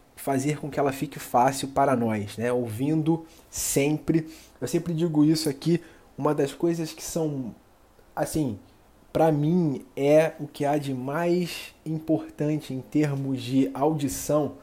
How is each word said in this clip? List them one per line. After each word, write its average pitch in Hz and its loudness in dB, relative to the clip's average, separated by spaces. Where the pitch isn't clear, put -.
fazer 139 -2
com 147 -8
que - -4
ela 143 2
fique 143 -8
fácil 135 0
para 139 2
nós, 110 -2
né? 120 -2
Ouvindo 143 0
sempre. 151 0
Eu 139 -6
sempre 170 -2
digo 156 2
isso 156 4
aqui, 156 0
uma 147 0
das 139 0
coisas 170 -2
que - -18
são, 143 -4
assim, 143 -2
pra 160 4
mim 151 2
é 151 6
o 147 -8
que - -6
há 143 2
de 139 -4
mais 165 -2
importante 156 -2
em 131 -6
termos 139 -2
de 135 2
audição, 147 0